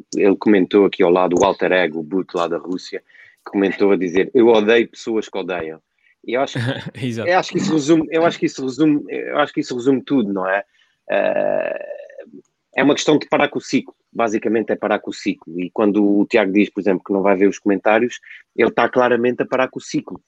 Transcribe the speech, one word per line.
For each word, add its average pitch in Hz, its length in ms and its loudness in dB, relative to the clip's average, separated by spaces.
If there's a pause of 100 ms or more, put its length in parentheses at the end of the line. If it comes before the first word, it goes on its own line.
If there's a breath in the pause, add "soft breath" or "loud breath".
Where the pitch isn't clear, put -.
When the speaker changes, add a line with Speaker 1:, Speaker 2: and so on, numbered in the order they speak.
(140)
Speaker 1:
Ele 95 220 2
comentou 101 480 4
aqui 92 180 0
ao 87 80 4
lado 90 300 2
o 101 40 4
alter 90 280 2
ego, 82 280 0
o - 20 -8
Boot 90 340 -6
lá 85 100 0
da 82 120 -4
Rússia, 90 440 -10 (420 soft breath)
comentou 98 480 2
a 98 40 2
dizer, 87 380 0
"Eu 120 140 6
odeio 113 400 4
pessoas 110 400 -6
que 101 100 -8
odeiam." 85 420 -8 (440)
E 110 100 -6
eu 127 80 0
acho 139 160 -6
que - 20 -4
Speaker 2:
<laughs> 117 460 -8
Exato. 117 220 -6
Speaker 1:
eu 180 100 4
acho - 120 -4
que 180 80 -4
isso - 140 -4
resume, 156 380 2
eu 160 140 0
acho 196 140 0
que 170 80 -2
isso 143 160 -6
resume, 147 460 0
eu 127 300 -6
acho 143 140 0
que 156 80 -6
isso 131 140 -6
resume 123 280 0
tudo, 117 300 0
não 92 140 -2
é? 98 180 0 (460)
Eh, 50 760 -2 (880)
é 135 80 2
uma 143 100 2
questão - 240 2
de - 100 -6
parar 147 200 0
com - 100 -6
o - 40 -12
ciclo. - 320 -4 (180)
Basicamente 110 600 -2
é 101 40 -4
parar 104 220 -2
com - 120 -10
o - 40 -10
ciclo. 87 460 -8
E 87 100 -8
quando 104 340 0
o 101 220 2
Tiago 101 260 2
diz, 101 180 2
por - 100 -8
exemplo, 90 240 0
que - 80 -4
não 98 100 0
vai 98 140 2
ver 98 120 4
os 95 100 -4
comentários, 107 640 0 (360 loud breath)
ele 113 140 2
tá 117 180 0
claramente 123 540 0
a - 40 -6
parar 127 220 -2
com - 100 -12
o - 40 -16
ciclo. - 460 -8